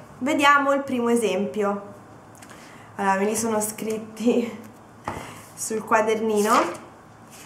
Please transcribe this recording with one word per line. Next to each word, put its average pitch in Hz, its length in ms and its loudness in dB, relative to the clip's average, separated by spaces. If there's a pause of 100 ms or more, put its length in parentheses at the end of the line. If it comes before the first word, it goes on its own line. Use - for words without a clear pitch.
(200)
Vediamo 285 540 4
il 277 80 2
primo 240 280 -2
esempio. 202 800 0 (1040)
Allora, 196 200 2
me 196 100 0
li 214 100 0
sono 220 240 0
scritti 220 1000 -2 (440)
<laughs> - 500 -12
sul 220 300 -6
quadernino. 220 680 2 (960)